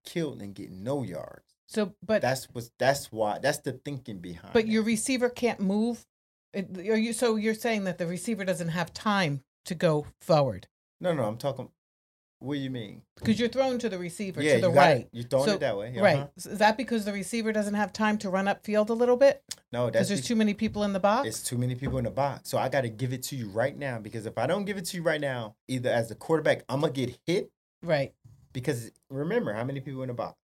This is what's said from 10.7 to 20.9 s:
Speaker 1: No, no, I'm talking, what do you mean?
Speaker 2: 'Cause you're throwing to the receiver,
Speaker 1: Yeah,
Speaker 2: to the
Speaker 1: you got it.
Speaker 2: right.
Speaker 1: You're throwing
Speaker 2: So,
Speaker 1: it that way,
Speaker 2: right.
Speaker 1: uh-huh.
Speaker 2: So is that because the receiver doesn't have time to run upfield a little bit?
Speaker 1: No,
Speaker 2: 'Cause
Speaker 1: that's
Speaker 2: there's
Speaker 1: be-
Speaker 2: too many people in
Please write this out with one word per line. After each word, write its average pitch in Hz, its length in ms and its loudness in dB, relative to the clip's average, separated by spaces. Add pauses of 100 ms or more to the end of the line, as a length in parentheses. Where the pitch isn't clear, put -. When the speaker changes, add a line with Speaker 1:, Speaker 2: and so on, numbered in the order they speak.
Speaker 1:
No, 170 140 0
no, 131 100 0
I'm 107 140 -2
talking, 131 320 -6 (680)
what 135 140 -6
do 143 60 -4
you 135 100 -6
mean? 107 320 -10 (220)
Speaker 2:
'Cause 208 140 2
you're 240 100 0
throwing 254 300 0
to 226 100 -2
the 185 100 -4
receiver, 180 440 -6
Speaker 1:
Yeah, 147 140 6
Speaker 2:
to - 60 4
the 185 60 4
Speaker 1:
you 147 60 4
got 143 160 10
it. 143 40 6
Speaker 2:
right. 117 180 -2
Speaker 1:
You're 117 120 -8
throwing 135 220 2
Speaker 2:
So, 196 80 4
Speaker 1:
it 185 60 -2
that 120 180 0
way, 123 200 -6
Speaker 2:
right. 180 180 6
Speaker 1:
uh-huh. 143 100 -4 (120)
Speaker 2:
So - 120 -14
is 202 80 -6
that 220 180 6
because 226 300 -2
the 208 60 -2
receiver 220 400 -4
doesn't 208 220 -2
have 208 180 -2
time 214 260 2
to 202 120 -4
run 190 160 0
upfield 208 440 0
a 233 40 0
little 240 220 4
bit? 277 260 6 (300)
Speaker 1:
No, 170 140 0
Speaker 2:
'Cause 117 60 0
Speaker 1:
that's 113 160 4
Speaker 2:
there's 196 140 0
Speaker 1:
be- 127 40 -8
Speaker 2:
too 240 100 2
many 214 160 4
people 208 300 -2
in 202 100 0